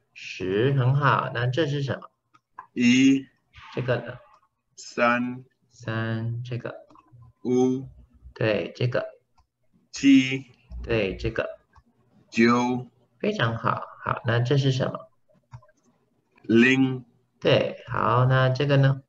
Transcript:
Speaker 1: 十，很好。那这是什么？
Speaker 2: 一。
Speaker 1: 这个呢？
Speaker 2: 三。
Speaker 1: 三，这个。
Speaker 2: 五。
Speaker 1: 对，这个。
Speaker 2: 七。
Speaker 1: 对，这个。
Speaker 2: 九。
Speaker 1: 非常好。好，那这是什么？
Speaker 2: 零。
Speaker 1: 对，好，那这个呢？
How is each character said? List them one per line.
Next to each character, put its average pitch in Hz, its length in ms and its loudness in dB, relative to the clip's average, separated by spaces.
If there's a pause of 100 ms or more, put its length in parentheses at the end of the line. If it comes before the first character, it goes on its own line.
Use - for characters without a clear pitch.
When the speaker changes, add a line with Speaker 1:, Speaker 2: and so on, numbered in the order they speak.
(140)
Speaker 1:
十， 98 600 -4
很 131 220 2
好。 135 380 0
那 120 140 -4
这 151 200 -2
是 139 160 -4
什 113 160 -6
么？ - 100 -20 (640)
Speaker 2:
一。 131 520 4 (480)
Speaker 1:
这 131 80 -6
个 123 160 -2
呢？ 101 180 -10 (640)
Speaker 2:
三。 123 680 -2 (260)
Speaker 1:
三， 113 760 -6
这 120 140 -10
个。 - 160 -10 (720)
Speaker 2:
五。 127 460 0 (440)
Speaker 1:
对， 104 400 -2
这 120 140 -4
个。 - 180 -4 (840)
Speaker 2:
七。 135 540 4 (360)
Speaker 1:
对， 104 360 -4
这 113 120 -4
个。 - 300 -8 (720)
Speaker 2:
九。 123 600 0 (300)
Speaker 1:
非 208 140 -4
常 113 240 -2
好。 - 240 -4 (180)
好， - 260 -6
那 117 140 0
这 139 180 0
是 135 140 0
什 123 200 -2
么？ - 180 -16 (1300)
Speaker 2:
零。 131 600 4 (380)
Speaker 1:
对， - 460 0
好， 117 380 2
那 131 240 2
这 127 180 -2
个 143 100 2
呢？ 135 320 2